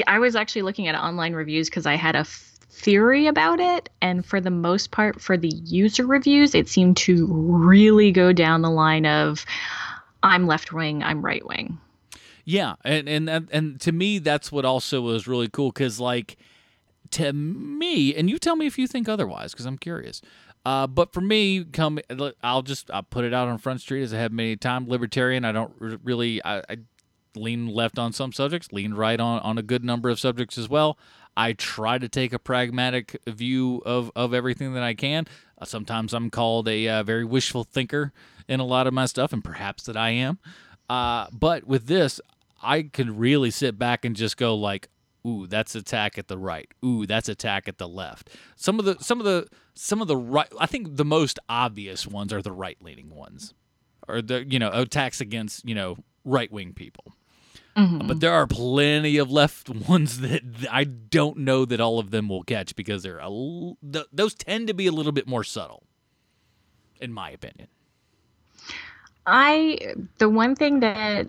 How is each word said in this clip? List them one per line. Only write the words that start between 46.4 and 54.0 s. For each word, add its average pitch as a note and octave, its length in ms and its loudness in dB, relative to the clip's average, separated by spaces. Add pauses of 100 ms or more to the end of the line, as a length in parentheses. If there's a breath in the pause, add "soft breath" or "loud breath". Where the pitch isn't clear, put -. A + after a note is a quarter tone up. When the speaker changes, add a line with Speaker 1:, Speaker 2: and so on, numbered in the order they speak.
Speaker 2:
Ooh, A#2 220 0
that's A2 220 -4
attack G2+ 400 -6
at F#2 100 -12
the F2+ 100 -10
left." E2+ 420 -14 (240 soft breath)
Some G#3 240 -2
of G#3 80 -2
the, F#3+ 140 2
some A#3+ 200 -2
of A3 60 -6
the, F3+ 200 0 (280 soft breath)
some - 260 -4
of G3+ 80 -4
the C#3+ 80 2
right, B2+ 320 -2 (100)
I E3 80 2
think F3+ 300 -8
the D3 80 0
most D3+ 340 0 (100)
obvious G#2 580 -4
ones G2+ 260 -8
are G2+ 80 -4
the F#2+ 120 -10
right-leaning F2+ 580 -14
ones, - 420 -20 (560)